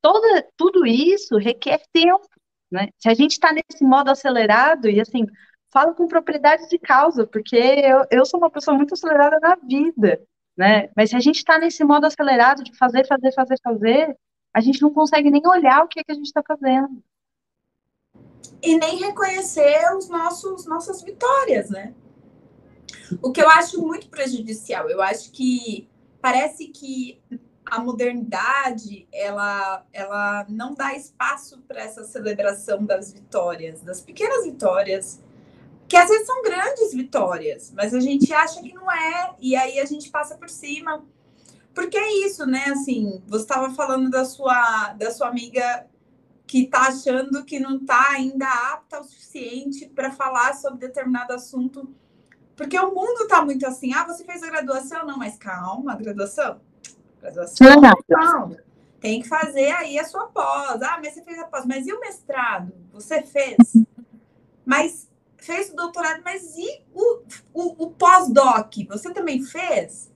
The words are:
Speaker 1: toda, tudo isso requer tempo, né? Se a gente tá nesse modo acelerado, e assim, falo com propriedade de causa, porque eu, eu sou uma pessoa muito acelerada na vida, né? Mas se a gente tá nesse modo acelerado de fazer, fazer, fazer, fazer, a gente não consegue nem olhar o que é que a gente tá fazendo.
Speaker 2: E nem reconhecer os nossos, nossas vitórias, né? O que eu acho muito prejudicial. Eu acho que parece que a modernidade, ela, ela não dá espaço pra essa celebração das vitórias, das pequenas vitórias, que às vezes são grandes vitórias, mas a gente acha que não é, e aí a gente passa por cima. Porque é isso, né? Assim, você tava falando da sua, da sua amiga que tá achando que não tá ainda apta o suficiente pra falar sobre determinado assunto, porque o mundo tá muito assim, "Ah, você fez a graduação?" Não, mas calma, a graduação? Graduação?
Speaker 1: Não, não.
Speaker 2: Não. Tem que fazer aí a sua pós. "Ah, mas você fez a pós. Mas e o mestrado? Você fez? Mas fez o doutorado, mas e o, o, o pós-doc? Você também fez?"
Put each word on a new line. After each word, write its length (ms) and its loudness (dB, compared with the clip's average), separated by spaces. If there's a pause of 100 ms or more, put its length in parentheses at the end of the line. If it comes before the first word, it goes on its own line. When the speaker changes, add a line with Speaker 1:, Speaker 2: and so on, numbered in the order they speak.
Speaker 1:
toda, 460 4 (100)
tudo 300 4
isso 500 2
requer 440 0 (120)
tempo, 340 4 (440)
né? 180 -2 (100)
Se 100 0
a 60 6
gente 240 2
tá 140 4
nesse 320 -4
modo 260 6
acelerado, 800 4
e 120 4
assim, 260 -2 (460)
falo 220 4
com 140 0
propriedade 600 2
de 100 -2
causa, 480 4
porque 300 -2
eu, 540 6
eu 160 4
sou 140 -2
uma 100 4
pessoa 260 0
muito 180 0
acelerada 460 4
na 160 4
vida, 640 0 (360)
né? 400 4
Mas 140 4
se 60 -2
a 40 2
gente 240 2
tá 140 4
nesse 260 0
modo 220 4
acelerado 580 4
de 120 -20
fazer, 300 2
fazer, 260 0
fazer, 300 -2
fazer, 540 2 (380)
a 60 2
gente 200 2
não 120 4
consegue 380 4
nem 160 4
olhar 380 6
o 40 -8
que 120 -12
é 40 -10
que 80 -10
a 20 -4
gente 180 -12
tá 140 -2
fazendo. 560 -2 (1600)
Speaker 2:
E 160 2
nem 180 -2
reconhecer 1000 0
os 120 -10
nossos, 580 -6
nossas 360 -8
vitórias, 680 0
né? 240 -10 (1300)
O 80 -4
que 100 -2
eu 100 6
acho 320 4
muito 260 -8
prejudicial. 800 -8
Eu 140 -4
acho 280 -4
que 580 -4 (320)
parece 480 -2
que 520 -12 (440)
a 160 -6
modernidade, 1300 -4
ela, 800 -6
ela 560 -6
não 260 -10
dá 200 -6
espaço 720 -10
pra 160 -16
essa 220 -16
celebração 800 -6
das 280 -6
vitórias, 720 -8
das 180 -16
pequenas 440 -4
vitórias, 760 -4 (680)
que 80 4
às 120 6
vezes 180 2
são 160 -4
grandes 520 -4
vitórias, 840 -6
mas 180 -4
a 60 0
gente 320 0
acha 300 -2
que 100 -20
não 180 -10
é, 500 -4
e 160 -2
aí 240 -4
a 40 -2
gente 260 -12
passa 260 -8
por 120 -20
cima. 560 -12 (720)
Porque 240 -6
é 280 -2
isso, 200 -6
né? 240 -2
Assim, 560 -6
você 200 -6
tava 280 -4
falando 360 -2
da 140 0
sua, 680 -2
da 160 -6
sua 180 -6
amiga 580 -6 (600)
que 220 0
tá 200 0
achando 560 -4
que 160 -10
não 240 -6
tá 260 2
ainda 360 -4 (260)
apta 280 -14
o 40 -20
suficiente 840 -14
pra 240 -8
falar 420 -2
sobre 320 -10
determinado 460 -6
assunto, 600 -10 (640)
porque 220 -6
o 160 -2
mundo 340 -4
tá 160 4
muito 220 -4
assim, 260 -8
"Ah, 140 -2
você 180 -14
fez 180 -14
a 60 -14
graduação?" 560 -8
Não, 140 -12
mas 180 -12
calma, 560 -10
a 40 -10
graduação? 640 -8 (600)
Graduação? 480 2
Speaker 1:
Não, 120 10 (280)
não. 400 2
Speaker 2:
Não. 80 -16 (440)
Tem 200 -6
que 80 -16
fazer 440 -2
aí 260 -6
a 60 -4
sua 240 -10
pós. 540 -6
"Ah, 200 -6
mas 120 -12
você 80 -20
fez 160 -18
a 80 -14
pós. 200 -10
Mas 200 -8
e 60 -10
o 80 -10
mestrado? 720 -8 (200)
Você 300 -6
fez? 340 -6 (1080)
Mas 440 -4 (280)
fez 340 -10
o 60 -16
doutorado, 480 -8
mas 320 -14
e 260 -12 (120)
o, 260 -2 (320)
o, 340 -8
o 40 -14
pós-doc? 800 4 (160)
Você 240 -12
também 300 -6
fez?" 720 -8